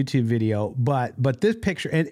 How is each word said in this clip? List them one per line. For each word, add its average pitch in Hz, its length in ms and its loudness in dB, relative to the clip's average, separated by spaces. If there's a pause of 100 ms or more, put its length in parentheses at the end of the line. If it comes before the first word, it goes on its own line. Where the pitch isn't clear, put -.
YouTube 131 200 0
video. 110 540 0
But, 123 420 0
but 131 200 0
this 220 160 2
picture, 196 360 -4
and, 160 200 0